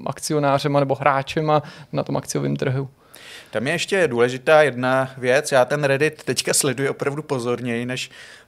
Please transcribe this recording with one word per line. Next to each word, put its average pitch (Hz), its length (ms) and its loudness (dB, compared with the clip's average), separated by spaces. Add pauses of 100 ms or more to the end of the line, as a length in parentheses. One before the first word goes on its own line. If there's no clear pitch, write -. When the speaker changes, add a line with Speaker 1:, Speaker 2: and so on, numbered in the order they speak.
Speaker 1:
akcionářema 143 720 0
nebo 139 160 2
hráčema 147 680 2 (280)
na 143 120 -2
tom 139 140 -4
akciovém 143 380 -4
trhu. 139 340 -2 (600)
Speaker 2:
Tam 107 160 -4
je 160 60 0
ještě 175 340 0
důležitá 127 540 4
jedna 131 560 0
věc. 127 340 0
Já 127 140 6
ten 147 180 0
Reddit 143 400 0
teďka - 300 -2
sleduji 135 360 0
opravdu 139 340 -4
pozorněji 120 600 -4
než, 123 260 -8 (360)